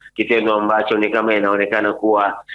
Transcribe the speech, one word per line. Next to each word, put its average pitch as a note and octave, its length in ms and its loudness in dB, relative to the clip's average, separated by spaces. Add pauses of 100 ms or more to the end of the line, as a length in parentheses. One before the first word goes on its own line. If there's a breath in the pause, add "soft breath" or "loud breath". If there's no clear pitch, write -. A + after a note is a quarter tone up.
(140 loud breath)
kitendo A2 400 0
ambacho G#2+ 440 0
ni G#2+ 120 0
kama A2 240 0
inaonekana G2+ 580 0
kuwa G2+ 520 0 (100)